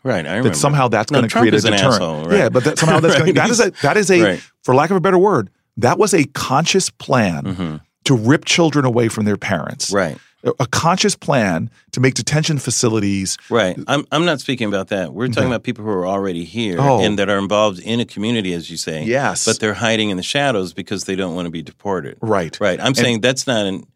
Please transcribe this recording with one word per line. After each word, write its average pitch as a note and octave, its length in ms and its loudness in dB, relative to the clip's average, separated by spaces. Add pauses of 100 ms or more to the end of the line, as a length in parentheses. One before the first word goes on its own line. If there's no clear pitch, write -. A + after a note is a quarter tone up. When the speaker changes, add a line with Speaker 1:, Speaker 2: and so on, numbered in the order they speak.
Speaker 1:
Right, A#2 160 0
I D2+ 100 -6
Speaker 2:
that F#2 80 -2
Speaker 1:
remember. A#2 200 2
Speaker 2:
somehow C#3+ 320 2
that's G#2+ 220 2
Speaker 1:
No, D3 80 4
Speaker 2:
gonna A#2+ 80 2
Speaker 1:
Trump A3+ 160 2
Speaker 2:
create G#2+ 120 4
a - 20 6
Speaker 1:
is G2+ 80 2
an A2 60 2
Speaker 2:
deterrent. - 240 4
Speaker 1:
asshole, D#2+ 300 -2
right? E2+ 120 2
Speaker 2:
Yeah, C3 120 4
but A#2+ 160 2
that, D3+ 120 0
somehow D#3+ 220 4
that's E3 160 4
Speaker 1:
<laughs> - 40 4
Right. - 140 2
Speaker 2:
gonna, - 140 2
that - 20 0
is A3+ 100 2
a, G#3+ 120 4 (100)
that D3 160 2
is G3 140 2
a, F3 100 6
Speaker 1:
Right. F#2 220 2 (180)
Speaker 2:
for B2 140 2
lack D#3 160 4
of G3 60 2
a F3 40 2
better F#3 160 4
word, F3 320 2 (280)
that B2+ 200 2
was - 160 4
a D#3+ 120 4
conscious - 640 0
plan G#2 540 -2
Speaker 1:
Mm-hmm. F2+ 320 -6 (300)
Speaker 2:
to C#3 100 4
rip A#2+ 300 2
children D3 400 2
away A#2+ 240 2
from A2 160 -4
their G#2 100 0
parents. - 560 -6
Speaker 1:
Right. F#2 260 -2 (260)
Speaker 2:
A, B2 180 0
a A#2+ 60 0
conscious F#3 480 0
plan A2+ 540 -2 (220)
to - 80 -6
make B2+ 140 2
detention D3 460 -2
facilities. G2+ 800 -2 (120)
Speaker 1:
Right. G2+ 280 0 (100)
I'm, C#3+ 240 -2
I'm D#3 140 0
not D#3 140 0
speaking A#2+ 300 -4
about G2 200 -4
that. F#2 240 -4
We're A2 140 -4
talking C3 180 -2
Speaker 2:
Okay. - 60 -2
Speaker 1:
about A2 120 -4
people A#2 200 -8
who A2 80 -6
are F#2 160 -2
already F#2+ 380 -4
here F#2+ 340 -4
Speaker 2:
Oh. C3 240 2
Speaker 1:
and G#2 160 0
that G2 100 0
are G2+ 100 0
involved G2 400 0
in A2+ 200 -4
a A#2 60 -2
community, G#2+ 480 -4
as D#2+ 180 -8
you E2 60 -12
say. D#2 260 -8
Speaker 2:
Yes. A2+ 400 -2
Speaker 1:
But - 160 -2
they're G#2+ 140 -2
hiding A2 380 0
in F#2 60 -4
the F#2 60 -6
shadows A2+ 480 -2
because F#2 340 -8
they F#2+ 100 -4
don't F#2 200 -4
wanna F2 140 -6
be E2 140 -10
deported. F2 580 -8
Speaker 2:
Right. G2 400 -2
Speaker 1:
Right. F#2 180 0
I'm G#2+ 80 -2
Speaker 2:
And C3 100 0
Speaker 1:
saying A#2 240 0
that's C3 260 0
not A2 180 0
an F#2+ 200 -6 (100)